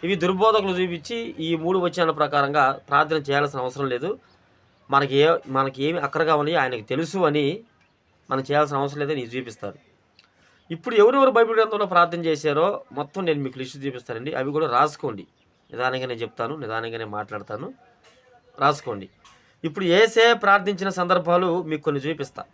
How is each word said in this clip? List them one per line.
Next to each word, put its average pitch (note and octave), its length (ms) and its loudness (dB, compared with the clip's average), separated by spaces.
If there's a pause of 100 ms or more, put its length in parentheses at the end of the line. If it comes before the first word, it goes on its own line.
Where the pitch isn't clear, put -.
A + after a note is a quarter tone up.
ఇవి F#3 120 -2
దుర్బోధకులు G3 560 2
చూపించి F3+ 460 -4 (220)
ఈ E3 160 -2
మూడు E3+ 240 0
వచనాల F3 320 0
ప్రకారంగా C#3+ 600 2 (180)
ప్రార్థన D3+ 260 2
చేయాల్సిన C#3+ 440 -2
అవసరం B2+ 280 -4
లేదు, C3+ 320 -4 (720)
మనకి C#3 240 2
ఏ, D3+ 220 6 (100)
మనకి C3+ 360 -2
ఏమి E3 160 -2
అక్కరగా D3+ 360 0
ఉన్నాయో D3+ 240 0
ఆయనకు B2+ 220 -2
తెలుసు D#3 360 -4
అని D3+ 460 0 (640)
మనం C3 120 -2
చేయాల్సిన C#3+ 360 0
అవసరం C#3+ 220 -4
లేదని C#3+ 220 -4
ఇవి A#2+ 160 -8
చూపిస్తారు. A2+ 400 -12 (920)
ఇప్పుడు A3+ 240 -6
ఎవరెవరు B3+ 360 6
బైబిల్ A3+ 280 4
గ్రంథంలో G#3+ 260 0
ప్రార్థన E3+ 400 2
చేశారో D#3 560 0 (100)
మొత్తం D3 340 -6
నేను D3+ 180 0
మీకు C3 160 -10
లిస్ట్ C3+ 260 -10
చూపిస్తానండి. B2+ 480 -8
అవి C3 180 -4
కూడా D#3 160 0
రాసుకోండి. B2+ 600 -2 (440)
నిదానంగానే B2+ 420 -4
చెప్తాను, A#2 420 -6
నిదానంగానే A2+ 500 -8
మాట్లాడతాను, G#2+ 680 -10 (840)
రాసుకోండి. C3 500 -2 (540)
ఇప్పుడు E3 220 -4
యేసే A3 480 6
ప్రార్థించిన G3 560 2
సందర్భాలు F3+ 720 0
మీకు D#3 180 -4
కొన్ని C#3+ 200 -2
చూపిస్తా D3 420 -8 (100)